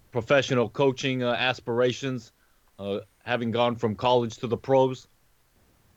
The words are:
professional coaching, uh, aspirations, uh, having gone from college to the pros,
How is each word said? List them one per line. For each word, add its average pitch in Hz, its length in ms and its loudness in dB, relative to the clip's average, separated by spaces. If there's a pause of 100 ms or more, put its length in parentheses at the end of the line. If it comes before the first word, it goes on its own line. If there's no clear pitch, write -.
(120)
professional 123 560 2
coaching, 131 540 -2
uh, 120 100 -2
aspirations, 123 1000 -2 (460)
uh, 101 220 -6 (240)
having 117 260 -2
gone 117 260 0
from 113 180 -2
college 123 440 2
to - 80 -6
the 113 100 -2
pros, 131 520 2 (880)